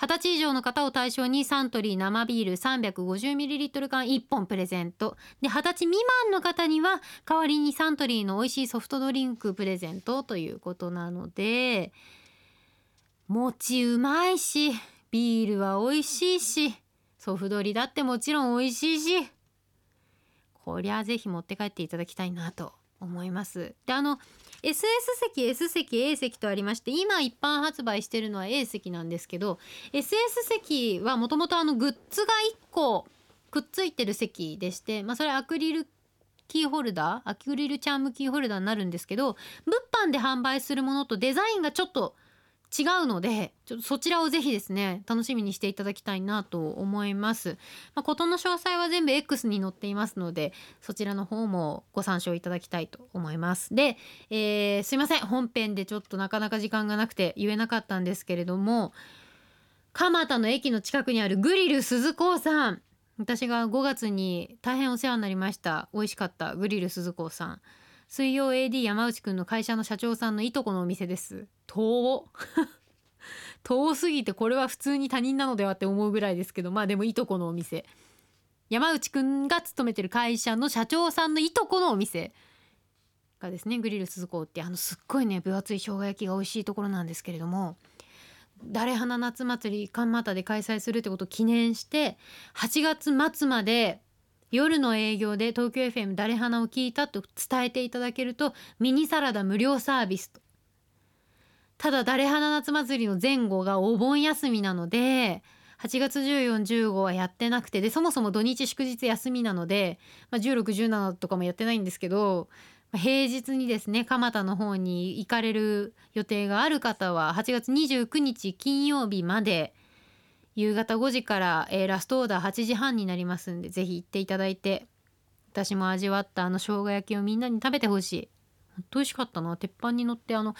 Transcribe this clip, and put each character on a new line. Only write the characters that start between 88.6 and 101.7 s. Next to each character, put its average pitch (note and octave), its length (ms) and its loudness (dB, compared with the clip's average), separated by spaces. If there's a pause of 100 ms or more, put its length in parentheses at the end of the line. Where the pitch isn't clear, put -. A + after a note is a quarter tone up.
誰 A#3 300 -2
花 A#3+ 240 -2
夏 A#3+ 260 -4
祭 A#3 320 -2
り G#3 140 -6
蒲 A#3 340 2
田 G#3 120 -2
で F#3 80 -2
開 G#3+ 180 -2
催 A3 180 -2
す A#3 140 -4
る A#3 60 0
っ - 20 -2
て A3 80 -4
こ F#3+ 80 -4
と F#3 80 -6
を - 20 -6
記 - 180 0
念 A#3 280 4
し A3 100 -8
て、 - 360 -2 (340)
八 C4 300 0
月 D#4 280 2 (220)
末 C#4+ 140 0
ま A#3+ 160 2
で A3 400 2 (500)
夜 D4+ 240 4
の B3 180 4
営 G#3+ 220 2
業 G#3 180 0
で A3+ 120 0
東 A#3 240 0
京 C4 100 0
エ B3 80 0
フ A#3 100 -4
エ G#3 60 -2
ム G3 80 -2
誰 G#3 220 0
花 A#3 260 0
を A3+ 60 0
聞 B3+ 180 -2
い A#3+ 80 -4
た D4 140 0
と G3+ 160 -8 (260)
伝 B3+ 160 2
え B3 60 0
て B3+ 120 -2
い A#3+ 60 -4
た B3 80 -6
だ B3 140 -2
け C4 120 -4
る B3 120 -4
と、 D4 180 0 (260)
ミ C4 140 4
ニ D4+ 140 4
サ D#4 120 2
ラ C4+ 140 2
ダ G3+ 100 0
無 F#3+ 140 2
料 C4 220 4
サ C4+ 220 2
ー A3 40 2
ビ F#3 140 -2
ス - 80 -14
と。 - 140 -20 (1400)